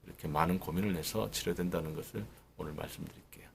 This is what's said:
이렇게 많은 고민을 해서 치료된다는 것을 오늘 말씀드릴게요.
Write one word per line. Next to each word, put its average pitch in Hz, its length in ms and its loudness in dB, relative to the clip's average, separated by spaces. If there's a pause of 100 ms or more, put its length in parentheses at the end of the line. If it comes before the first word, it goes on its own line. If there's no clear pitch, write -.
이렇게 85 240 -6
많은 82 300 6
고민을 92 360 2
해서 107 340 0
치료된다는 87 640 0
것을 78 320 -4 (320)
오늘 76 160 -4
말씀드릴게요. - 800 -8